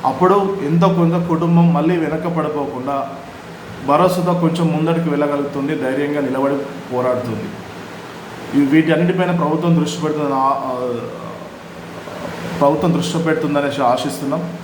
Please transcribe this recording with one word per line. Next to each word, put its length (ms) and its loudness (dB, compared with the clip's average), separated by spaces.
అప్పుడు 580 4
ఎంతో 260 4
కొంత 400 2
కుటుంబం 460 4
మళ్ళీ 220 2
వెనక 300 -2
పడిపోకుండా 840 -2
భరోసాతో 480 4
కొంచెం 320 2
ముందరికి 440 2
వెళ్ళగలుగుతుంది, 640 0
ధైర్యంగా 460 -2
నిలబడి 340 0
పోరాడుతుంది. 500 -2
ఈ 100 6
వీటన్నిటిపైన 640 4
ప్రభుత్వం 500 2
దృష్టి 220 -2
పెడుతుందని 320 0
ఆ-, 40 0
ఆ, 560 0
ప్రభుత్వం 340 4
దృష్టి 240 0
పెడుతుందనేసి 640 0
ఆశిస్తున్నాం. 680 -2